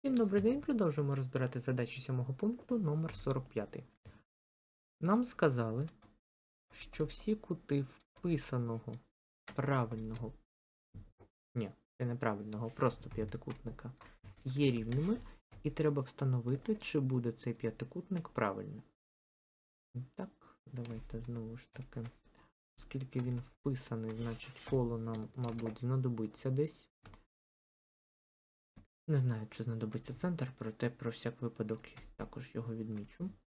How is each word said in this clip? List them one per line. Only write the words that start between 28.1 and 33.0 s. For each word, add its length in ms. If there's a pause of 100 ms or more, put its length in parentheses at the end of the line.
Не 100
знаю, 320
чи 140
знадобиться 500
центр, 440
проте 320
про 200
всяк 320
випадок 500
я 60 (180)
також 380
його 200
відмічу. 560 (220)